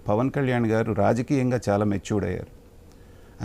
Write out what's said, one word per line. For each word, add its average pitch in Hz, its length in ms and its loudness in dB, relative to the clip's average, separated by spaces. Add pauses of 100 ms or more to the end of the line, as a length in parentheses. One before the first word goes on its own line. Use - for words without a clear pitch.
పవన్ 120 240 2
కళ్యాణ్ 127 340 0
గారు 110 280 0
రాజకీయంగా 120 680 0 (100)
చాలా 101 160 2
మెచ్యూర్డ్ 98 420 -2
అయ్యారు. - 320 -8 (840)